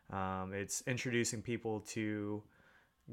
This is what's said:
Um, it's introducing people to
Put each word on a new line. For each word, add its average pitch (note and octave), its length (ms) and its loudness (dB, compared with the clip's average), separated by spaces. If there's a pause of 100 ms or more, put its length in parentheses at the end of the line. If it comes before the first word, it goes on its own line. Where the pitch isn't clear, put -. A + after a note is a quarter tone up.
(100)
Um, F#2+ 420 0
it's G2 360 -2
introducing A#2 540 2
people A2 380 0 (100)
to G#2+ 520 0 (720)